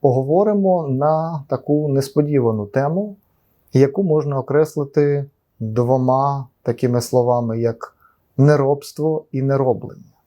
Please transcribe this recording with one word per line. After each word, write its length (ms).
поговоримо 840
на 600
таку 420
несподівану 760
тему, 500
яку 300
можна 360
окреслити 880
двома 880
такими 380
словами, 580
як 360
неробство 960
і 100
нероблення. 720